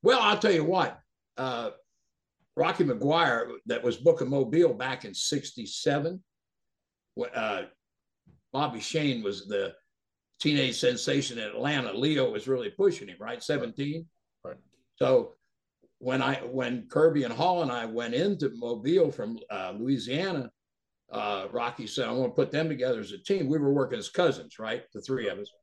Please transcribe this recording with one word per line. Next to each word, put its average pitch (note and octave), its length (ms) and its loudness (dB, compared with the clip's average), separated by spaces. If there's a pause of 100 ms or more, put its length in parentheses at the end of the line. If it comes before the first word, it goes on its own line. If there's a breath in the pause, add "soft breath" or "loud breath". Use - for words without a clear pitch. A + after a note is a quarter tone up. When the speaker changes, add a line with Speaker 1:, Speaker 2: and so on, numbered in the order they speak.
Speaker 1:
Well, B3 180 6
I'll G#3 200 4
tell G#3 120 6
you E3 140 6
what, E3+ 340 2 (380)
uh, A#2+ 340 -4 (840)
Rocky F3 280 2
McGuire, C3+ 680 2 (160)
that A#2 160 -2
was A#2+ 140 0
Book - 240 4
of B2 60 0
Mobile C#3 460 4
back B2 320 -4
in G2 80 -12
sixty-seven, D3 1080 -4 (960)
wh-, A#2+ 200 -6
uh, G#2+ 260 -2 (880)
Bobby C3 280 -2
Shane C#3 420 0
was G2 260 -4
the G2 280 -2 (640)
teenage C#3 360 0
sensation C#3 640 0
in A2 100 -6
Atlanta. B2 460 -2
Leo C3 380 2
was G#2+ 160 -6
really B2 220 -2
pushing F#3+ 380 0
him, F2 120 -16
right? A#2 240 -10
Seventeen. D3 600 -4 (380)
Speaker 2:
Right. D#2+ 140 -14 (380)
Speaker 1:
So B2+ 400 4 (640)
when B2+ 220 0
I, C3+ 140 0
when B2+ 540 -4
Kirby D3 340 4
and A#2 100 -2
Hall E3+ 280 2
and C#3 100 0
I A#2+ 140 -2
went A#2 280 -4
into D3 420 0
Mobile A#2+ 560 2
from, A2+ 260 -6 (140)
uh, F#2 260 -6
Louisiana, C3 720 -2 (600)
uh, G#2 400 -4
Rocky A#2+ 360 -4
said, B2 200 -2
"I A2+ 40 -2
wanna B2+ 200 0
put - 200 0
them D#3+ 180 0
together B2+ 300 0
as G2+ 120 -10
a G2+ 60 -12
team." F#3 300 0
We D3+ 100 2
were C#3 160 4
working B2+ 260 0
as G2 100 -10
cousins, - 500 0
right? A2 240 -4 (100)
The G#2 80 -10
three B2 260 -2
of F#2+ 120 -4
us. G2+ 120 -12 (120)